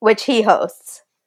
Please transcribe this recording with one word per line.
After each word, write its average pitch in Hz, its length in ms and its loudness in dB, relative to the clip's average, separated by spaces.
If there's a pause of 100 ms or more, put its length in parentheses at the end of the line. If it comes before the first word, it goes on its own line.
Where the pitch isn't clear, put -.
which 214 240 0
he 240 180 0
hosts. - 600 -2 (240)